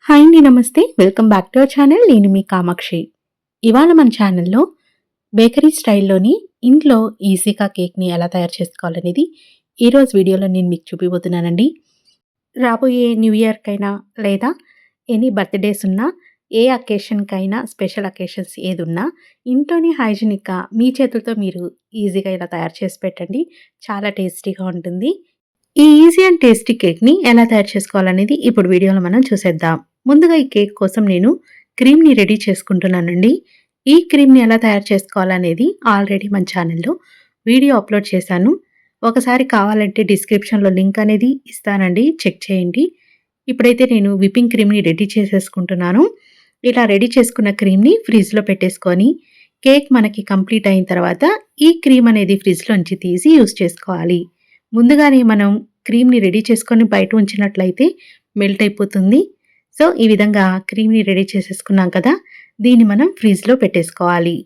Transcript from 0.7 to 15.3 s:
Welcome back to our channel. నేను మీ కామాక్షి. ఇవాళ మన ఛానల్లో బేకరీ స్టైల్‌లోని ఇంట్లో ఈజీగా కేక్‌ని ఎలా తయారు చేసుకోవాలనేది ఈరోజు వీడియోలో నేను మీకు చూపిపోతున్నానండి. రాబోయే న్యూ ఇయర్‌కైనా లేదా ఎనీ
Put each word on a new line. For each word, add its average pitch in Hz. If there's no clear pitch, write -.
Welcome 190
back 190
to -
our 269
channel. 285
నేను 220
మీ 190
కామాక్షి. 180
ఇవాళ 254
మన 311
ఛానల్లో 196
బేకరీ 233
స్టైల్‌లోని 202
ఇంట్లో 277
ఈజీగా 202
కేక్‌ని 185
ఎలా 175
తయారు 175
చేసుకోవాలనేది 175
ఈరోజు 254
వీడియోలో 190
నేను 185
మీకు 170
చూపిపోతున్నానండి. 175
రాబోయే 247
న్యూ 220
ఇయర్‌కైనా 214
లేదా 208
ఎనీ 233